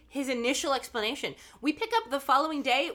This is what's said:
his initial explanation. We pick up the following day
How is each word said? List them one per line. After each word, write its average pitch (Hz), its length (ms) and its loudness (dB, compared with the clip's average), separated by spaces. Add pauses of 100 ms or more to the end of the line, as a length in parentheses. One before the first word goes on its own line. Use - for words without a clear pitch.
his 262 220 -4
initial 262 420 0
explanation. 220 640 -4 (260)
We 302 140 0
pick 440 200 -4
up 453 160 0
the 277 100 -2
following 285 420 2
day 269 320 2